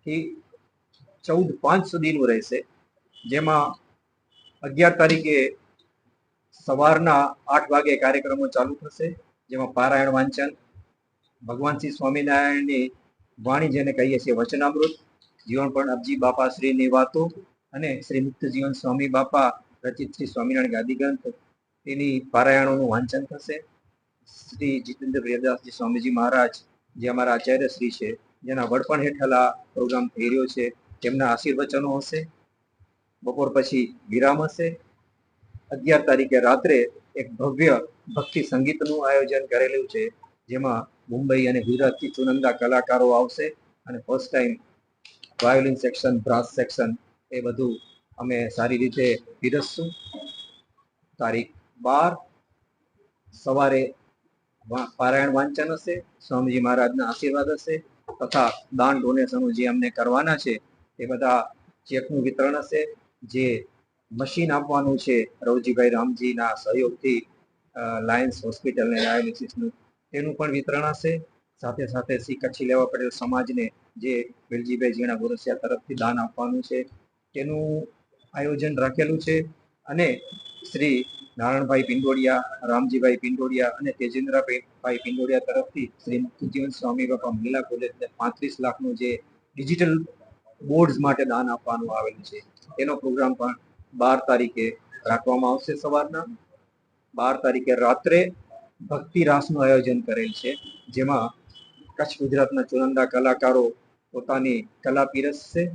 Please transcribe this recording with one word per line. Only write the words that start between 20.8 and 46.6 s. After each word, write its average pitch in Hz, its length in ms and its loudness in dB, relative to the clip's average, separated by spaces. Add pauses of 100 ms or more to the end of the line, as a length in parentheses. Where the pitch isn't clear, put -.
ગ્રંથ, 139 320 -2 (580)
તેની 139 340 -2
પારાયણોનું 135 680 4
વાંચન 123 360 -2
થશે. 151 400 -12 (640)
શ્રી - 500 -6
જીતેન્દ્ર 131 420 -6
પ્રિયદાસજી 123 500 -2
સ્વામીજી 120 400 -2
મહારાજ, 123 380 4 (460)
જે 117 120 -4
અમારા 123 260 2
આચાર્ય 131 340 2
શ્રી 120 220 -4
છે, 113 280 -8 (260)
જેના 131 200 -4
વડપણ 131 380 0
હેઠળ 139 320 0
આ 123 160 6
પ્રોગ્રામ 123 580 -4
થઈ 117 220 -4
રહ્યો 131 160 2
છે, 123 240 -4 (320)
તેમના 131 260 0
આશીર્વચનો 139 720 -2
હશે. 156 320 -6 (920)
બપોર 135 260 -2
પછી 131 500 0 (100)
વિરામ 139 320 4
હશે. 165 380 -4 (920)
અગિયાર 143 300 4
તારીખે 135 380 4
રાત્રે 127 520 4 (240)
એક 123 180 -8
ભવ્ય 135 460 4 (360)
ભક્તિ 139 280 -4
સંગીતનું 143 640 0
આયોજન 135 360 2
કરેલું 131 420 0
છે, 113 220 -4 (400)
જેમાં 123 380 -4 (220)
મુંબઈ 131 360 2
અને 123 160 2
ગુજરાતથી 127 480 0
ચુનંદા 131 420 2
કલાકારો 123 580 2
આવશે 120 380 2 (380)
અને 123 140 -10
ફર્સ્ટ 127 320 -4
ટાઇમ 123 240 0 (880)
વાયોલિન 135 320 4
સેક્શન, 123 440 0
બ્રાસ 120 260 0 (100)
સેક્શન, 120 420 -2 (340)